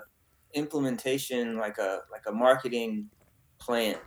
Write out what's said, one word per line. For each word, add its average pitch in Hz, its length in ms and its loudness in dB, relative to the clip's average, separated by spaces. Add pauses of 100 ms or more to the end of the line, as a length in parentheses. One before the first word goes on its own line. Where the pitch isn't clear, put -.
(540)
implementation, 135 1040 -2
like 107 200 -4
a, 98 220 0 (120)
like 107 160 -12
a 107 40 -2
marketing 117 800 2 (500)
plan. 113 360 0 (120)